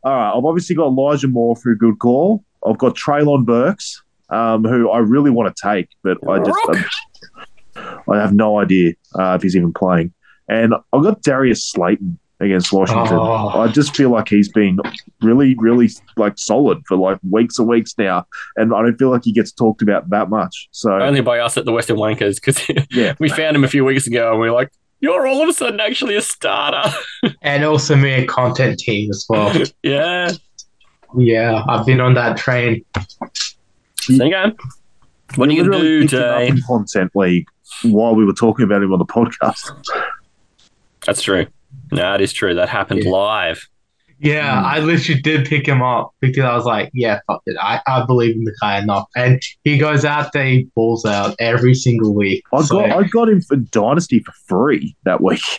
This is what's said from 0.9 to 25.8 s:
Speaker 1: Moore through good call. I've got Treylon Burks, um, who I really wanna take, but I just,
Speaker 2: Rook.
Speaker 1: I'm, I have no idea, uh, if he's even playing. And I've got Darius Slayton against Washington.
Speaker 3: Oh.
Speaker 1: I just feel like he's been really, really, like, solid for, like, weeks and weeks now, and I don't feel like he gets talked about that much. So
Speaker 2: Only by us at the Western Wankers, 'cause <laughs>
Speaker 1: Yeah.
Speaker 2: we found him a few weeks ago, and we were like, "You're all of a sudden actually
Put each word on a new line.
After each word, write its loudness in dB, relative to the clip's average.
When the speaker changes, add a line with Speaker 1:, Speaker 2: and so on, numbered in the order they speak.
Speaker 1:
Moore 0
through -2
good 2
call. 0
I've -2
got 0
Treylon 0
Burks, -2
um, 0
who 2
I 2
really 4
wanna 0
take, -2
but 0
I 2
just, 0
Speaker 2:
Rook. 0
Speaker 1:
I'm, -16
I 2
have 0
no 4
idea, 2
uh, 0
if -2
he's -2
even 0
playing. 0
And 0
I've 4
got 0
Darius 0
Slayton -2
against 0
Washington. 0
Speaker 3:
Oh. 0
Speaker 1:
I 0
just -2
feel 4
like 0
he's 4
been 2
really, 4
really, 4
like, 0
solid 0
for, 0
like, 0
weeks 0
and 2
weeks 0
now, -2
and 0
I 0
don't 0
feel 2
like 0
he 0
gets 0
talked 0
about 0
that 0
much. -6
So -2
Speaker 2:
Only 2
by 0
us -2
at -4
the -2
Western 0
Wankers, -2
'cause -2
<laughs> -4
Speaker 1:
Yeah. 0
Speaker 2:
we 0
found -2
him 4
a 2
few 2
weeks 0
ago, 0
and 0
we 0
were 0
like, 0
"You're 0
all 0
of 2
a 0
sudden -4
actually -4